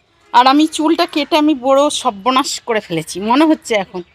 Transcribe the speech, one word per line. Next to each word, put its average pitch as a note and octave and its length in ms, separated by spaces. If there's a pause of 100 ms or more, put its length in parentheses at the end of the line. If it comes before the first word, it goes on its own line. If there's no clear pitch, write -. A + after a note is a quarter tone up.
(340)
আর B3 140
আমি D4 200
চুলটা D#4+ 380
কেটে D#4 320
আমি D4+ 160
বড় C4+ 360
সর্বনাশ B3+ 680
করে A3 200
ফেলেছি E3 400
মনে A#3+ 260
হচ্ছে D#4 300
এখন। F3+ 280 (120)